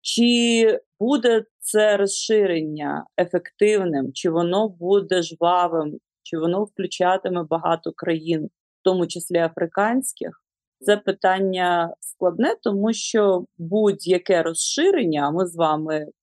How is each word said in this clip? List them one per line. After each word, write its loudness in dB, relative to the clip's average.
Чи 2
буде 2
це 2
розширення -2
ефективним, 0
чи -2
воно 0
буде 0
жвавим, 0
чи -8
воно 0
включатиме -2
багато -2
країн, -2
в -10
тому 2
числі -4
африканських? -2
Це 4
питання 0
складне, -2
тому 0
що 0
будь-яке 0
розширення, 0
а 0
ми 0
з -10
вами -2